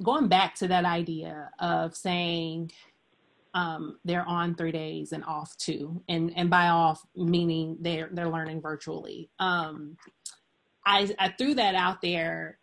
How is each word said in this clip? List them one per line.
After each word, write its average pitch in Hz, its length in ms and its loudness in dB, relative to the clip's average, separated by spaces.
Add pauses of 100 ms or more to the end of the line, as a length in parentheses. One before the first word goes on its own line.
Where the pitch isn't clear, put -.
going 247 260 4
back 185 280 4
to 185 120 0
that 180 160 4
idea 165 760 -4
of 170 380 -2
saying, 170 760 -2 (840)
um, 160 500 -4
they're 175 240 -2
on 175 260 0
three 165 180 -2
days 156 400 -6
and 156 120 -8
off 156 320 -8
two, 160 520 -6
and, 165 280 2
and 175 140 2
by 175 180 8
off, 165 360 4 (120)
meaning 170 640 2
they're, 165 320 -4
they're 170 160 -2
learning 160 320 -4
virtually. 156 800 -8
Um, 160 580 -2 (880)
I, 202 340 4
I 190 120 0
threw 277 240 0
that 208 200 4
out 180 280 0
there, 165 600 -2